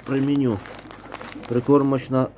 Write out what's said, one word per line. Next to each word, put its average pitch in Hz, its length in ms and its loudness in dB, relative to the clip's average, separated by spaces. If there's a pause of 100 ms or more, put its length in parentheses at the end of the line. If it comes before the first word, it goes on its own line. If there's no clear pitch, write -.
приміню. 135 500 2 (920)
Прикормочна 131 800 2 (120)